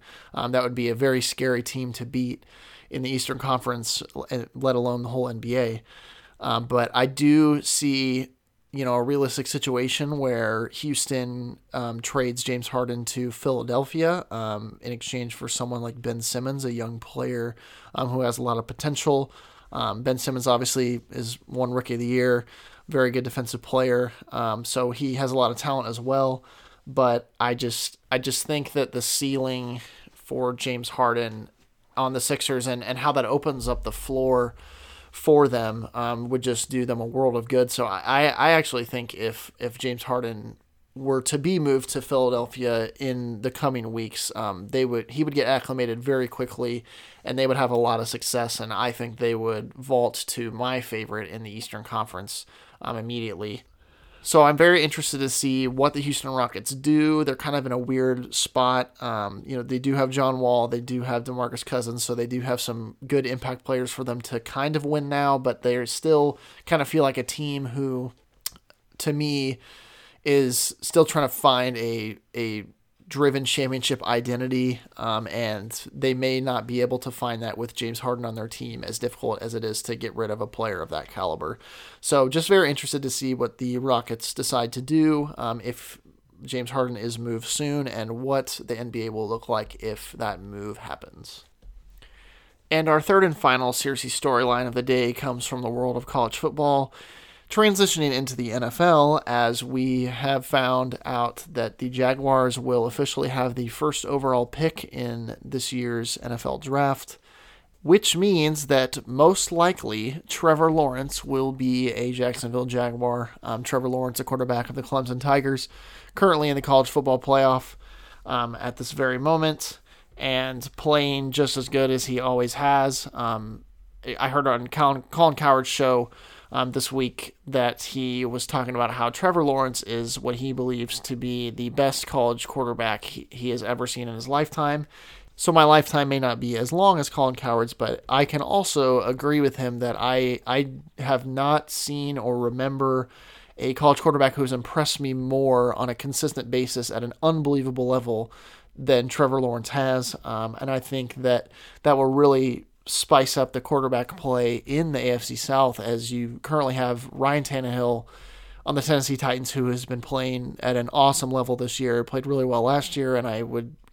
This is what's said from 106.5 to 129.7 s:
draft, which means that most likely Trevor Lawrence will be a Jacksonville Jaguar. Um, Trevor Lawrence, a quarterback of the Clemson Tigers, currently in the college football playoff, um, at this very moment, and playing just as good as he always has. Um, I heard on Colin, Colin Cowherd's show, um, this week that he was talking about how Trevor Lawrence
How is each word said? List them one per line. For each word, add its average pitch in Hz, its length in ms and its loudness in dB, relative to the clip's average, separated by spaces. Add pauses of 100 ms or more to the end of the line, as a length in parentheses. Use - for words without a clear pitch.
draft, 139 600 -2 (640)
which 180 320 6
means 156 520 2
that 131 400 2
most 151 440 6
likely 151 760 0
Trevor 160 440 4
Lawrence 139 520 0
will 135 280 0
be 127 400 2
a 123 200 -2
Jacksonville 123 540 -2
Jaguar. 120 640 -2 (120)
Um, 120 180 -4
Trevor 127 280 0
Lawrence, 127 300 -2
a 131 40 -4
quarterback 127 460 -2
of 117 60 -10
the 131 60 -8
Clemson 127 380 -2
Tigers, 135 500 2 (460)
currently 156 340 4
in 143 60 2
the 139 60 -2
college 135 280 6
football 131 300 2
playoff, 135 560 4 (500)
um, 120 340 -2
at 123 180 -8
this - 160 -8
very 131 260 0
moment, 156 600 0 (380)
and 131 580 -2
playing 139 580 2
just 143 220 2
as 127 140 -4
good 135 220 4
as 131 140 0
he 127 140 -2
always 123 360 0
has. 139 580 2
Um, 113 500 -6 (560)
I 131 100 2
heard 139 180 2
on 120 200 2
Colin, 139 440 2
Colin 160 240 6
Cowherd's 131 320 4
show, 127 420 4 (420)
um, 127 220 -2
this 135 180 -2
week 131 440 -4 (120)
that 127 340 0
he 127 440 -4
was 120 200 -4
talking 127 300 -4
about 120 160 0
how 120 180 -2
Trevor 175 340 2
Lawrence 135 380 0